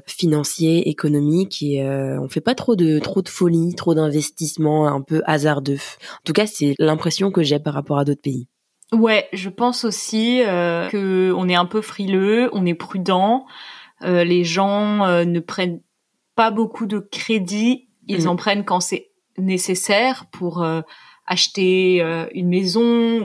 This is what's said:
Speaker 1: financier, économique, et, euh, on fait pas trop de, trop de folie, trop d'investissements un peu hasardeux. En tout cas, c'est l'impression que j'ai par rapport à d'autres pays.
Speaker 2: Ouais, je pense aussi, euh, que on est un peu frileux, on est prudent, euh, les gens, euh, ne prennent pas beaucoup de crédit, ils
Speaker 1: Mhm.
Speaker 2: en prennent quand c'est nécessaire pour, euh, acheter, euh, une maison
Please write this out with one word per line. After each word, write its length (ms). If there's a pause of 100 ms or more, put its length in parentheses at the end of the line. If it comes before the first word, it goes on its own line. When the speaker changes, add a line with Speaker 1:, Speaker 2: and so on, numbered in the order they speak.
Speaker 1:
financier, 840
économique, 720
et, 240
euh, 360
on 60
fait 140
pas 140
trop 200
de, 240
trop 220
de 80
folie, 460
trop 200
d'investissements 920
un 140
peu 240
hasardeux. 520
En 480
tout 80
cas, 140
c'est 320
l'impression 520
que 120
j'ai 160
par 140
rapport 240
à 60
d'autres 180
pays. 260 (440)
Speaker 2:
Ouais, 400
je 180
pense 360
aussi, 600
euh, 440
que 480
on 100
est 80
un 100
peu 160
frileux, 720
on 140
est 80
prudent, 720 (580)
euh, 200
les 200
gens, 600
euh, 200
ne 140
prennent 400 (560)
pas 160
beaucoup 360
de 120
crédit, 880 (200)
ils 160
Speaker 1:
Mhm. 40
Speaker 2:
en 80
prennent 300
quand 140
c'est 320 (420)
nécessaire 800
pour, 320
euh, 180 (460)
acheter, 720
euh, 320
une 160
maison 760